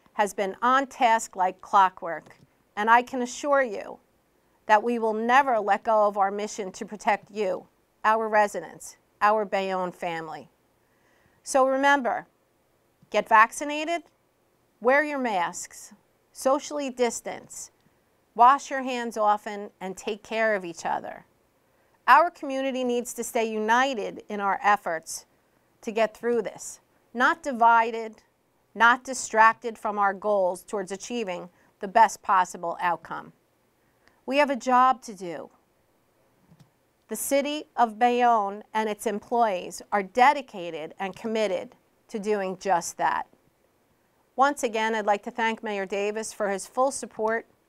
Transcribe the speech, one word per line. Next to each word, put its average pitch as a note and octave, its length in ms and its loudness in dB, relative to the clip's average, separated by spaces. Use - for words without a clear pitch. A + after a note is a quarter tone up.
has G#3 200 -2
been G3 280 -4
on C4 260 2
task A3+ 480 0
like F#3 260 -2
clockwork, F3+ 760 0
and G#3+ 140 0
I A#3+ 140 8
can B3 180 -6
assure C#4 400 0
you - 380 -6
that G#3+ 160 4
we A#3+ 160 -2
will A3 160 0
never A#3+ 460 4
let G3+ 240 0
go G#3+ 240 4
of G#3 100 -2
our G3 140 0
mission G3+ 400 -8
to - 140 -14
protect G#3 440 -4
you, G3+ 380 -6
our A3 240 2
residents, G#3 720 -2
our G#3 240 2
Bayonne F#3+ 460 -2
family. E3 580 -10
So C4 240 2
remember, C4+ 580 0
get G#3 180 -2
vaccinated, D4 720 2
wear C4+ 240 2
your D4 160 -4
masks, F#3 720 -6
socially C#4+ 560 -2
distance, - 800 -6
wash C4 380 6
your C4+ 100 -4
hands A#3+ 360 -6
often, G#3 520 0
and F#3 160 -10
take G#3 260 -8
care A3 320 0
of F#3 80 -4
each E3+ 220 -10
other. - 400 -8
Our D#4 240 6
community C4+ 520 -4
needs A#3+ 320 -4
to A#3 80 -8
stay A3+ 280 -4
united G#3+ 800 -2
in G#3 100 -8
our G3 240 -2
efforts F#3 640 -2
to A3+ 100 -8
get G#3+ 240 0
through A#3 280 -2
this, - 360 -14
not C#4+ 300 0
divided, A3+ 800 2
not A#3 300 4
distracted A3+ 720 2
from G#3 220 -4
our G3+ 140 2
goals F#3+ 500 -2
towards G3 280 -8
achieving F#3 580 -8
the G#3 80 -8
best G#3+ 360 4
possible F3+ 580 0
outcome. D#3+ 520 -6
We C4 120 -2
have C#4+ 120 4
a C#4 60 -2
job B3+ 480 2
to A3+ 100 -16
do. F3 360 -10
The A3 80 -8
city C#4+ 480 -2
of A3 240 0
Bayonne A#3 640 2
and A3 140 -2
its G#3 180 -8
employees G#3+ 760 -2
are G#3 120 -2
dedicated F#3 920 0
and F#3+ 160 -8
committed A3 640 -4
to A3 120 -10
doing F#3+ 380 -4
just F3+ 400 -2
that. D#3+ 300 -4
Once C#4 260 2
again, A3 320 -2
I'd G#3+ 100 -4
like G#3 180 0
to A3+ 80 -12
thank A3+ 300 -4
Mayor G3+ 240 -6
Davis G#3 460 -4
for G#3 180 -4
his G3 160 -6
full C4 260 0
support, A3 560 -6